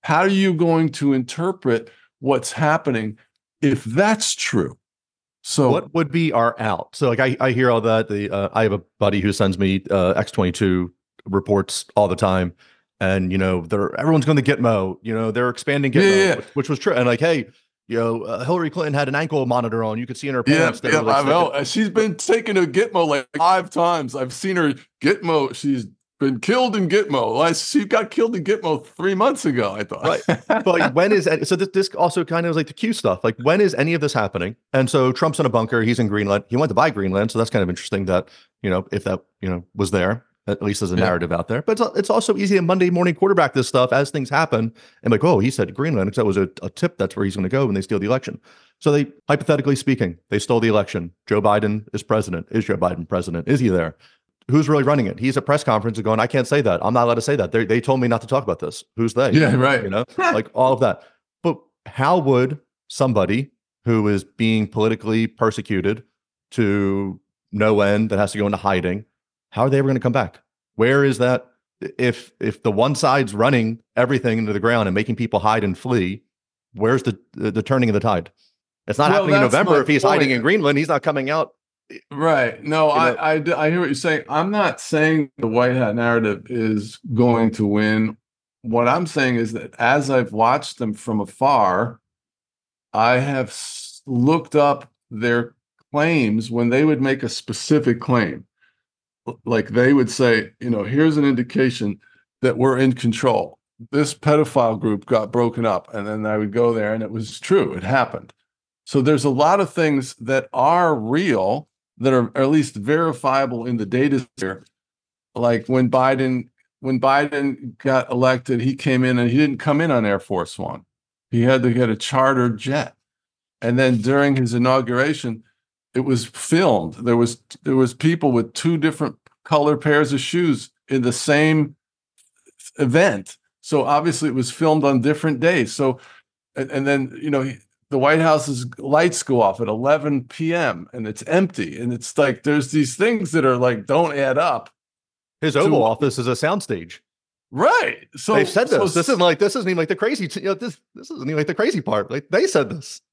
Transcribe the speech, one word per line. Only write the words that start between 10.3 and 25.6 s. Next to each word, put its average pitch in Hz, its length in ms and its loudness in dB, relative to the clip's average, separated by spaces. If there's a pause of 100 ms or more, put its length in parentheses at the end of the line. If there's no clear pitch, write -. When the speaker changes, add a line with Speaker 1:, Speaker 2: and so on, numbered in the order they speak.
Speaker 2:
twenty-two 92 600 -2 (320)
reports 98 600 -2 (100)
all 104 120 4
the 90 80 0
time. 92 380 0 (460)
And, 95 340 0
you 95 40 0
know, 92 240 0
they're, 101 380 -4
everyone's 156 260 2
going 147 160 2
to - 20 -4
Gitmo, 113 580 0
you 110 120 -8
know, 110 180 -2
they're 123 180 0
expanding 139 420 -2
Speaker 1:
Yeah, 160 100 4
Speaker 2:
Gitmo, 196 80 4
Speaker 1:
yeah, 196 160 4
yeah. 165 120 2
Speaker 2:
which, - 160 -12
which 143 160 -4
was 139 100 -2
true. 185 140 -2
And, 123 120 2
like, 120 140 2
hey, 147 300 0 (400)
you 113 80 -2
know, 113 260 -2
uh, 113 220 -8
Hillary 165 240 -2
Clinton 151 240 -4
had 139 160 0
an 135 60 -4
ankle 147 300 -2
monitor 117 380 -2
on. 110 160 -4
You 123 60 -8
could 127 120 -12
see 143 120 -8
in 135 60 -6
her 120 120 -2
Speaker 1:
Yeah, 151 100 4
Speaker 2:
pants 160 240 0
that - 80 -4
it - 40 2
Speaker 1:
yeah, 156 80 2
Speaker 2:
was, 135 120 2
like, 139 120 2
Speaker 1:
I 135 40 0
know. 160 200 4
Speaker 2:
sticking. 143 160 -4
Speaker 1:
She's 214 240 -2
been 220 260 0
taken 226 400 -2
to 185 100 4
Gitmo, 175 420 0
like, 139 200 0 (100)
five 180 320 2
times. 165 460 -2
I've 131 180 -6
seen 190 220 -4
her 151 180 0 (280)
Gitmo. 156 520 0
She's 131 340 -4 (320)